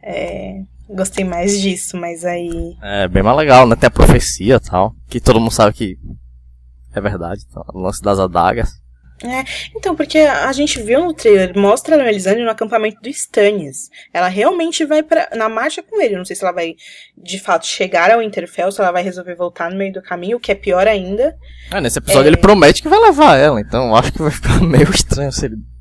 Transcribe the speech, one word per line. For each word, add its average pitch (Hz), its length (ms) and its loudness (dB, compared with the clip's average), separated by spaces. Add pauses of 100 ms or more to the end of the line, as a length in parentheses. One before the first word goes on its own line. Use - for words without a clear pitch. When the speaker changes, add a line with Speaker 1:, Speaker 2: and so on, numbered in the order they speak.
Speaker 1:
É, 190 580 -10 (280)
gostei 190 340 -6
mais 185 380 -2
disso, 190 360 -6
mas 170 280 -10
aí 170 560 -8
Speaker 2:
É, 101 260 -4
bem 92 160 0
mais 117 140 4
legal, 131 300 6
né? 113 80 4
Tem - 120 0
a 117 40 2
profecia - 640 4
e 113 40 6
tal, 95 360 -2 (140)
que 123 100 -6
todo 113 200 4
mundo 113 120 -2
sabe 104 240 2
que 95 220 -8 (960)
é 107 60 -6
verdade, 95 500 -6
então, - 140 -18 (100)
o 92 60 -12
lance 92 220 -6
das 101 180 0
adagas. 92 640 0 (420)
Speaker 1:
É, 254 200 -6 (320)
então, 392 200 -4
porque 311 220 -2
a 285 340 2
gente 277 300 -4
viu 233 220 0
no 349 100 -4
trailer, 190 420 2
mostra 208 400 2
a 285 80 4
Melisandre 208 400 -2
no 233 60 -2
acampamento 220 500 -4
do 220 100 -16
Stannis. 202 760 -2 (240)
Ela 180 160 -2
realmente 320 560 -2
vai 302 200 -2
pra, 320 320 -2
na 220 120 -2
marcha 233 360 -6
com 427 180 -4
ele. 226 140 -2
Eu - 20 -8
não 180 80 -10
sei 180 100 -12
se - 80 -10
ela 185 80 -2
vai, 170 220 -6 (420)
de - 240 -14
fato, 175 280 -2
chegar 185 420 0
ao 226 100 4
Winterfell, 196 520 -6
se 196 100 -6
ela 185 100 0
vai 180 120 -2
resolver 180 320 -10
voltar 175 340 -8
no 190 80 -10
meio 196 160 -6
do 190 80 -12
caminho, 180 360 -8
o - 20 -6
que 233 120 -6
é 190 40 2
pior 190 320 0
ainda. 208 500 -2 (340)
Speaker 2:
É, 196 80 -4
nesse 139 200 -4
episódio 135 260 4
Speaker 1:
É. - 40 6
Speaker 2:
ele 170 80 4
promete 190 440 6
que 311 80 -6
vai 370 80 4
levar 302 400 6
ela, 135 240 2
então 120 280 -2
eu 107 60 4
acho 123 160 4
que - 120 -6
vai 151 80 0
ficar - 300 0
<laughs> 180 40 2
meio 151 240 4
estranho 143 420 -2
se - 140 -4
ele 110 120 -8 (240)